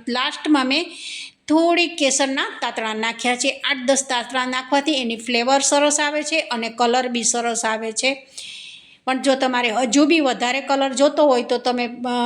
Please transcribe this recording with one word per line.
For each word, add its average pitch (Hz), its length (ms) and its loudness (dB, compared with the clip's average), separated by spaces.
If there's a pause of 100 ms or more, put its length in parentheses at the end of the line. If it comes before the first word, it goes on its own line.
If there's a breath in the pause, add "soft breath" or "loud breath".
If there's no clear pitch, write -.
લાસ્ટમાં 269 580 0
મેં 285 200 2 (640 loud breath)
થોડીક 339 460 4
કેસરના 277 640 0
તાતણા 233 340 -4
નાખ્યા 226 420 -2
છે. 254 280 -2
આઠ 285 120 0 (100)
દસ 269 220 2
તાતણા 254 380 -2
નાખવાથી 262 460 0
એની 247 240 -2
ફ્લેવર 240 440 2
સરસ 285 400 2
આવે 302 220 0
છે 311 180 0
અને 226 280 -6
કલર 240 400 0
બી 240 140 -4
સરસ 233 420 -2
આવે 220 280 -2
છે. 262 340 -2 (760 loud breath)
પણ 262 180 -2
જો 269 120 4
તમારે 247 360 0
હજુ 254 360 2
બી 320 140 4
વધારે 247 400 0
કલર 269 320 0
જોતો 294 340 4
હોય 254 160 4
તો 240 160 -2
તમે, 247 280 -2
અ, 247 240 -8 (160)